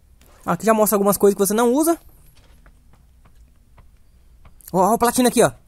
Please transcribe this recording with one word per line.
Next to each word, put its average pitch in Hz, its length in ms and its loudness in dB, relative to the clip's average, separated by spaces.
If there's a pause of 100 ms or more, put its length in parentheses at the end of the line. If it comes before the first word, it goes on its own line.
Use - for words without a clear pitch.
(460)
Aqui 175 180 -6
já 220 80 2
mostra 214 220 0
algumas 196 220 0
coisas 202 180 2
que 202 100 -4
você 190 80 -2
não 233 200 0
usa. 320 260 0 (2750)
Ó, 180 160 0
ó 220 60 0
o - 40 0
Platina 240 320 0
aqui, 226 120 2
ó. 151 80 2 (180)